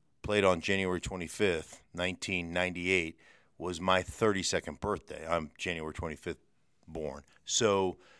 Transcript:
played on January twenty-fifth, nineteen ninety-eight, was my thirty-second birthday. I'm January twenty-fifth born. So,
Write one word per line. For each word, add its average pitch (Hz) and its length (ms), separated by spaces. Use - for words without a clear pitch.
played 104 240
on 90 160
January 92 400
twenty-fifth, 90 800
nineteen 90 600
ninety-eight, 90 640
was 85 240
my 92 200
thirty-second 92 800
birthday. 78 500
I'm 82 280
January 80 360
twenty-fifth 80 460
born. 76 360
So, 98 520